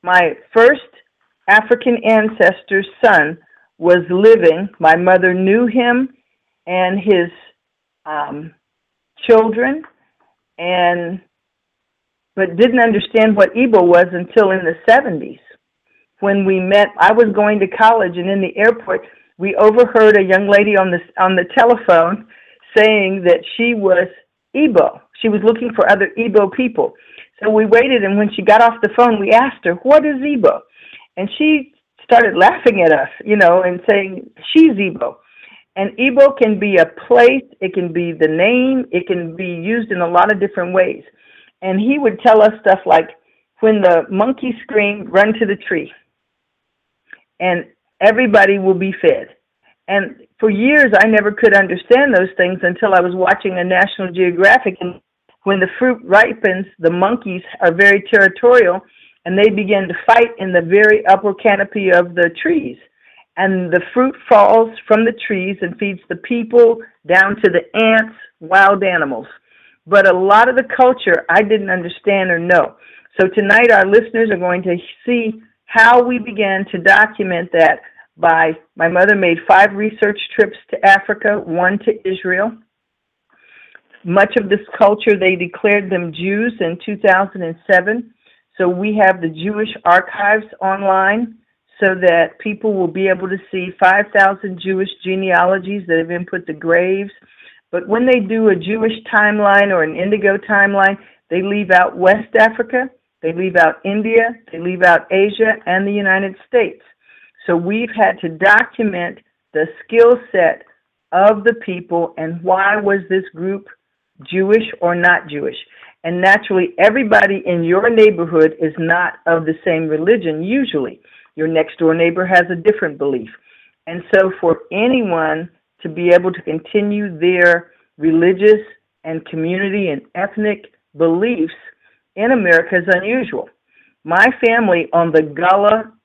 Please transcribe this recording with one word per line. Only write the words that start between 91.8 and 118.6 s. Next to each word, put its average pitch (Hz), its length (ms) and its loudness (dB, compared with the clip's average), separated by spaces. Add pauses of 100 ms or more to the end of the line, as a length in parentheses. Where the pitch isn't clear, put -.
so 202 60 0 (180)
that 170 320 0
people 214 360 -6
will 180 260 -4
be 190 80 0
able 185 200 -4
to 190 100 -8 (120)
see 185 200 -8 (100)
five 196 260 2 (100)
thousand 190 480 0
Jewish 190 260 -4 (140)
genealogies 190 840 -2
that 165 100 0
have 165 100 -4
been 175 180 -8
put 175 200 -12
to 165 60 -12
graves. 180 580 -2 (640)
But 180 160 -8
when 233 180 -2
they 254 140 2
do 220 280 -2
a 196 60 4
Jewish 214 380 -4 (200)
timeline 208 600 2
or 175 100 0
an 156 140 -6
indigo 196 400 -2
timeline, 196 640 0 (320)
they 175 120 -4
leave 202 300 -4
out 180 240 2
West 190 420 0
Africa, 226 500 -2 (340)
they 165 100 -6
leave 175 240 -4
out 160 280 2
India, 226 520 -2 (160)
they 165 80 -14
leave 180 220 -4
out 170 280 2
Asia, 208 440 0 (120)
and 190 180 -2
the 202 80 -4
United 196 440 -2 (100)
States. - 360 -2 (640)
So 175 100 0
we've 214 380 -4
had 196 260 0
to 175 80 -8
document 190 920 -2 (340)
the 156 140 -2 (180)
skill 233 280 4 (180)
set 175 320 0 (500)
of 202 320 2
the 226 100 2 (120)
people 175 500 -6
and 165 260 -10
why 190 340 0
was 202 240 -2 (100)
this 185 140 -2 (100)
group 190 320 -10 (640)
Jewish 196 340 0 (160)
or 175 140 -2
not 175 340 0
Jewish. 143 280 -10 (480)
And 175 160 -6
naturally, 190 480 0 (100)
everybody 202 640 0
in 175 200 -4
your 190 260 0
neighborhood 170 680 2